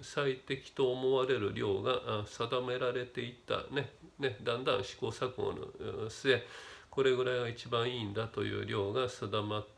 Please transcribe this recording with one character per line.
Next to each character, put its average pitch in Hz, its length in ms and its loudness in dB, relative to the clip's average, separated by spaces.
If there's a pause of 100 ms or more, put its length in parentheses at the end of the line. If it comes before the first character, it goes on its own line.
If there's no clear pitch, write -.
最 139 360 0
適 139 360 -8
と 131 180 4
思 131 240 4
わ 131 120 4
れ 131 120 2
る 101 140 2
量 104 300 2
が、 123 240 2
あ、 107 200 0
定 120 360 0
め 127 160 -2
ら 127 140 0
れ 123 120 -2
て 123 160 -6
い 120 120 -6
っ - 20 -18 (120)
た - 240 0
ね。 135 220 -2 (260)
ね、 131 240 -2
だ 117 140 0
ん 131 80 -6
だ - 140 4
ん - 40 0
試 - 140 -8
行 117 120 -2
錯 - 280 -2
誤 101 160 0
の、 - 500 -6
う 110 40 -2
ん、 113 40 -8
末、 127 320 4 (460)
こ 135 160 2
れ 127 100 6
ぐ 127 80 4
ら 123 140 2
い - 20 2
が 120 100 0
一 117 200 -8
番 120 200 2
い 123 120 -2
い 110 40 -2
ん 101 100 -4
だ 113 120 0
と 110 160 -4
い 104 120 0
う 101 100 -2
量 104 280 0
が 123 160 2
定 107 340 -2
ま 104 180 0
っ 107 60 -8 (120)